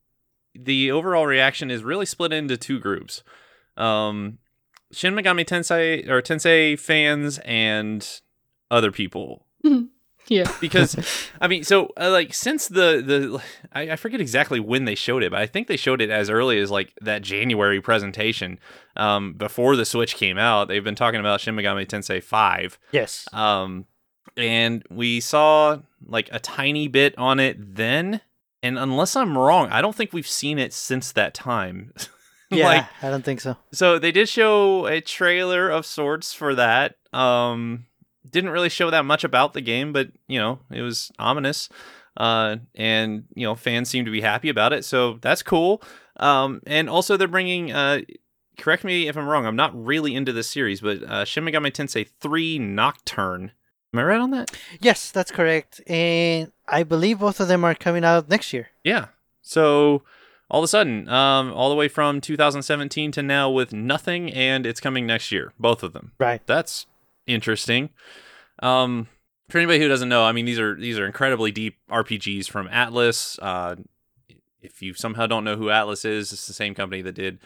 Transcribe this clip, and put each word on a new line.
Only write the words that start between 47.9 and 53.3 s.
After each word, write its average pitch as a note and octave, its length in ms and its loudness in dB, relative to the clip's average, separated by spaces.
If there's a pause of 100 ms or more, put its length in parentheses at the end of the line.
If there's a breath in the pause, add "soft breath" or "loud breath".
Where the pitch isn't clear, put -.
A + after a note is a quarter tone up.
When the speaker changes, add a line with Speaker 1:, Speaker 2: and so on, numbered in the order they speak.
Speaker 1:
correct - 260 0
me F3 240 -2
if D3 100 -6
I'm D3 100 -6
wrong, C#3+ 180 0
I'm A2 100 -2
not C#3+ 180 2
really C3+ 400 -2
into C3 200 -2
this A#2 160 -6
series, G#2 320 -2
but, G#2 220 -4
uh, G#2 220 -4
Shin D#3 200 -6
Megami D3+ 260 -2
Tensei C3+ 340 -6 (140)
three D#3+ 400 -4
Nocturne. G2+ 920 -4 (420)